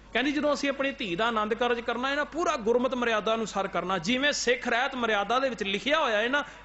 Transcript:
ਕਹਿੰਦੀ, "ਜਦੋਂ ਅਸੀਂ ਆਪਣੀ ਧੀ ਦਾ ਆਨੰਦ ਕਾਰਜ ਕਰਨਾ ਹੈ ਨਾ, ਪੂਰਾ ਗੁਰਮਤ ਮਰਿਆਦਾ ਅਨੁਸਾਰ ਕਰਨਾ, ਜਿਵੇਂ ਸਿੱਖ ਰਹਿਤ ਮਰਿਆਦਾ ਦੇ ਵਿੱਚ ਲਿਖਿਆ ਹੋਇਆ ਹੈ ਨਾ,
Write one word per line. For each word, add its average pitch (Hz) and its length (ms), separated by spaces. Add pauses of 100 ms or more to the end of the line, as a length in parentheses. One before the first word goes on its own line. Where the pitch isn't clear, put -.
(140)
ਕਹਿੰਦੀ, 262 180
"ਜਦੋਂ 294 220
ਅਸੀਂ 277 160
ਆਪਣੀ 269 220
ਧੀ 202 240
ਦਾ 214 120
ਆਨੰਦ 220 260
ਕਾਰਜ 240 260
ਕਰਨਾ 240 300
ਹੈ 277 60
ਨਾ, 294 80
ਪੂਰਾ 320 320
ਗੁਰਮਤ 240 400
ਮਰਿਆਦਾ 226 400
ਅਨੁਸਾਰ 208 320
ਕਰਨਾ, 180 300
ਜਿਵੇਂ 254 360
ਸਿੱਖ 247 340
ਰਹਿਤ 254 280
ਮਰਿਆਦਾ 220 440
ਦੇ 269 100
ਵਿੱਚ 214 140
ਲਿਖਿਆ 208 360
ਹੋਇਆ 247 180
ਹੈ 226 120
ਨਾ, 285 140 (220)